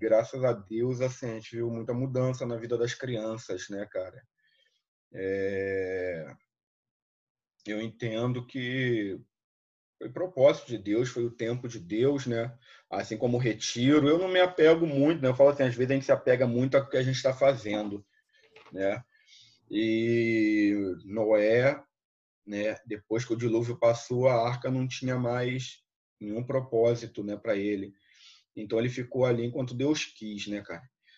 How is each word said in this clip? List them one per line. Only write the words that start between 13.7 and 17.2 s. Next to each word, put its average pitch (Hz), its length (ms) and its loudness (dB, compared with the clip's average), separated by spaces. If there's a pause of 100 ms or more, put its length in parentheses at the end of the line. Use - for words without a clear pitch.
Eu 160 100 6
não 185 100 0
me 185 120 4
apego 165 460 6
muito, 147 340 4
né? 131 80 2
Eu 127 80 2
falo 139 140 10
assim, 143 120 0
às 127 120 2
vezes 127 160 0
a 135 40 4
gente 135 120 -2
se 143 60 4
apega 127 340 4
muito 123 300 0
ao 135 120 2
que - 80 -2
a 127 60 2
gente 131 200 -2